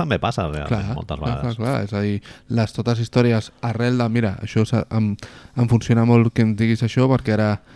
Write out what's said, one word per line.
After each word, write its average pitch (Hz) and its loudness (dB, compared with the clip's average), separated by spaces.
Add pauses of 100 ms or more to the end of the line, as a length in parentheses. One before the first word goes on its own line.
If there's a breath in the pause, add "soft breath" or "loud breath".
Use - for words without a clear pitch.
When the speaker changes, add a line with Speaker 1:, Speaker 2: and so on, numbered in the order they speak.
Speaker 1:
també 143 0
passa, 101 -2
realment, 73 -6
Speaker 2:
Clar, 107 -2
Speaker 1:
moltes - -8
Speaker 2:
clar, - -4
Speaker 1:
vegades. 120 -4
Speaker 2:
clar, 113 -4
clar. 127 -2
És 101 -10
a 104 -2
dir, 104 0 (320 loud breath)
les 113 -2
totes 117 -2
històries 117 0
arrel 117 -2
de... 120 0
Mira, 113 -2
això 110 0
s'ha, 110 0
em, 110 0 (420 loud breath)
em 120 2
funciona 117 2
molt 117 6
que 117 2
em 110 2
diguis 113 0
això, 127 2
perquè 113 0
ara 107 0 (160 loud breath)